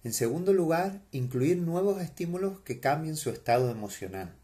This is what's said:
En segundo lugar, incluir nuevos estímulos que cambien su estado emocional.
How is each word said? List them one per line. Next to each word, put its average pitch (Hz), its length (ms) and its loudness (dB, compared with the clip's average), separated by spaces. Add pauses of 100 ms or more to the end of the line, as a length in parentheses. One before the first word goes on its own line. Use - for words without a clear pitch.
En 117 100 -6
segundo 165 400 2
lugar, 175 480 2 (100)
incluir 127 460 0
nuevos 180 440 0
estímulos 180 600 -4
que 123 180 -8
cambien 156 360 0
su 139 140 -4
estado 123 420 2
emocional. 98 600 -8 (100)